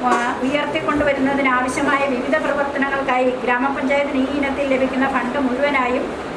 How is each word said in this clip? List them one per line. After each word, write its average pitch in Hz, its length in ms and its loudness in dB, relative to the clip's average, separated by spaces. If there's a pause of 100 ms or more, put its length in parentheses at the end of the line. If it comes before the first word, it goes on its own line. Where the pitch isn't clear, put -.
ആ, 240 380 0
ഉയർത്തിക്കൊണ്ടുവരുന്നതിനാവശ്യമായ 277 1600 0
വിവിധ 262 300 0
പ്രവർത്തനങ്ങൾക്കായി 277 920 0
ഗ്രാമപഞ്ചായത്തിന് 269 880 0
ഈ 277 180 0
ഇനത്തിൽ 277 380 0
ലഭിക്കുന്ന 262 340 0
ഫണ്ട് 247 300 -2
മുഴുവനായും 262 1000 0